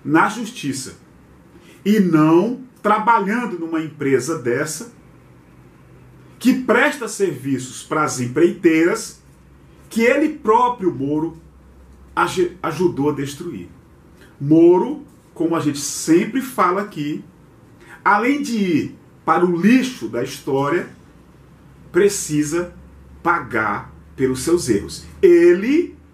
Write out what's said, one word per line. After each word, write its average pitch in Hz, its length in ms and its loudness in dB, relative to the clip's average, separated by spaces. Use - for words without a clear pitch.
na 165 240 2
justiça, 202 680 -8
e 208 140 2
não 170 640 2
trabalhando 208 800 0
numa 160 240 -6
empresa 139 560 -2
dessa, 139 560 -6
que - 240 2
presta 247 460 0
serviços 135 720 -4
para 156 220 -2
as 131 160 -4
empreiteiras, 165 1000 0
que 220 140 -2
ele 269 280 4
próprio, 220 640 0
Moro, 151 420 -4
age-, 175 480 -2
ajudou 147 480 -2
a 143 40 -2
destruir. 139 540 -10
Moro, 175 640 4
como 165 220 -2
a 156 40 -2
gente 139 180 -2
sempre 220 600 0
fala 185 420 0
aqui, 151 420 -8
além 233 380 2
de 226 140 -4
ir 175 420 -2
para 170 200 0
o 175 160 0
lixo 202 480 2
da 120 140 -4
história, 143 680 -2
precisa 160 840 0
pagar 110 720 -2
pelos 131 260 -2
seus 170 280 0
erros. 98 360 -4
Ele, 185 760 4